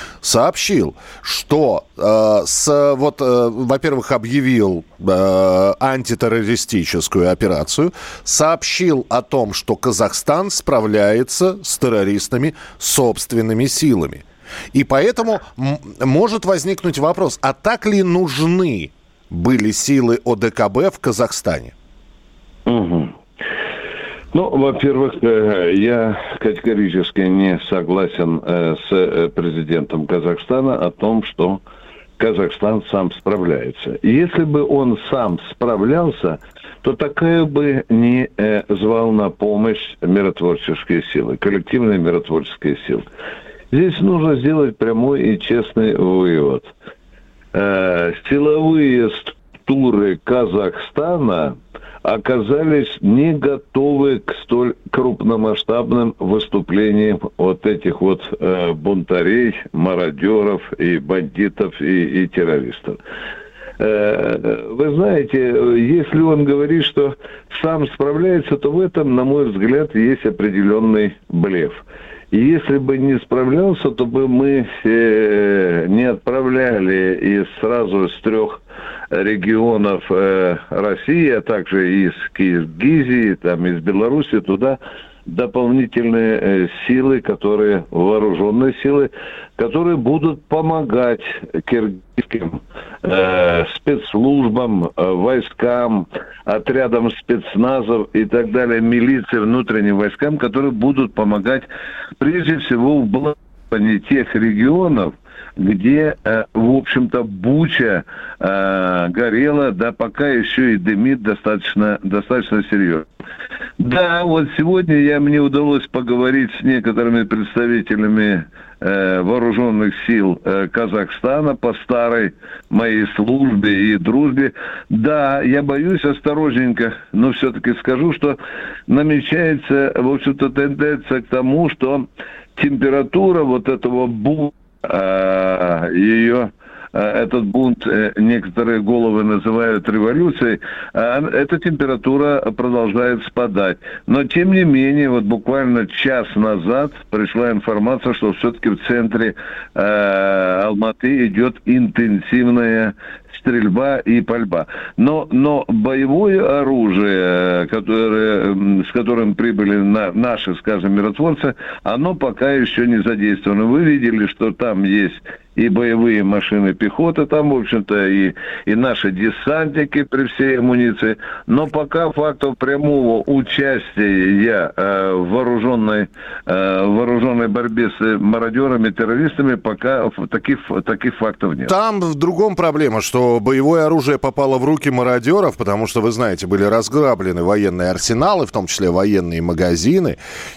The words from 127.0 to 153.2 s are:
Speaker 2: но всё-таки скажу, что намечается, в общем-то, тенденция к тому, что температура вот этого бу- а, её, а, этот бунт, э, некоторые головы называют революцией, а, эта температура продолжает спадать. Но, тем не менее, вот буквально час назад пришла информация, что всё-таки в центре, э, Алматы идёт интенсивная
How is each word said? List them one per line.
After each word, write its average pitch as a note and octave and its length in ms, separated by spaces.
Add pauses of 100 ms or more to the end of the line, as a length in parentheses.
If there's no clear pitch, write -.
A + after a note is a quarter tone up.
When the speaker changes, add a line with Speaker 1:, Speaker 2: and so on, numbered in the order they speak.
Speaker 2:
но B2 200
всё-таки B2 480
скажу, C3+ 320
что C#3 260 (480)
намечается, D3 1080
в B2+ 160
общем-то, C#3 380
тенденция C#3 720
к - 40
тому, C3+ 440
что C3 360 (500)
температура C#3+ 880
вот B2+ 260
этого B2+ 380
бу- C#3+ 460 (300)
а, F#2+ 1120
её, A2+ 580 (420)
а, G#2+ 300
этот A#2 220
бунт, A#2+ 420
э, G#2+ 300
некоторые A2 640
головы A2+ 400
называют G#2+ 640
революцией, A#2 720 (340)
а, A#2+ 280 (100)
эта C#3+ 280
температура C#3+ 800 (160)
продолжает A#2+ 680
спадать. G2 540 (280)
Но, C3+ 180
тем F3 280
не F#3+ 120
менее, C#3 440
вот A#2+ 160
буквально A#2+ 640
час B2+ 480
назад G#2+ 580 (180)
пришла A2+ 420
информация, A2+ 640
что G#2 180
всё-таки A#2 380
в G2 80 (100)
центре, A2+ 460 (400)
э, G2 920
Алматы A2+ 640
идёт A#2 360
интенсивная A#2 1300 (440)